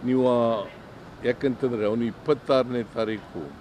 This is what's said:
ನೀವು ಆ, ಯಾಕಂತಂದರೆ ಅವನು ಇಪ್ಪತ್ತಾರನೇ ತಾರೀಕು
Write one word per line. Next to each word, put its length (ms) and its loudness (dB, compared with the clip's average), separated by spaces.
ನೀವು 560 4
ಆ, 40 -6
ಯಾಕಂತಂದರೆ 600 0
ಅವನು 180 2
ಇಪ್ಪತ್ತಾರನೇ 800 2
ತಾರೀಕು 760 -4